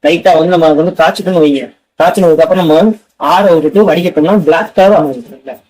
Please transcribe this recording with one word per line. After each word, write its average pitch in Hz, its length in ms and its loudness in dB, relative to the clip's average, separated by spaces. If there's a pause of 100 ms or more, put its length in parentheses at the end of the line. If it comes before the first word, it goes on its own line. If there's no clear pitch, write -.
லைட்டா 165 340 0
வந்து 170 160 0
நம்ம 160 160 2 (120)
வந்து 175 180 -2
காய்ச்சிட்டோம்னு 175 440 0
வைங்க, 139 200 0 (360)
காய்ச்சினதுக்கு 170 460 2
அப்புறம் 185 180 0
நம்ம 156 140 2 (540)
ஆற 185 120 0 (120)
விட்டுட்டு 160 340 0
வடிகட்டோம்னா 175 460 -2 (120)
பிளாக் 165 300 -2
கலர் 196 220 4
ஆகும். 135 520 -8 (180)